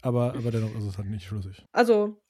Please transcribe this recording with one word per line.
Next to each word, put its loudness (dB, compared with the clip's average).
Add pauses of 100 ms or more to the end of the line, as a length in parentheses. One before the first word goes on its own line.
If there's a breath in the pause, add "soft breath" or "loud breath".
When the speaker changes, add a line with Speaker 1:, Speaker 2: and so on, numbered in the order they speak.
Speaker 1:
aber, 2
aber -2
dennoch 0
ist -4
es -6
halt -6
nicht -8
schlüssig. -10
Speaker 2:
Also, 4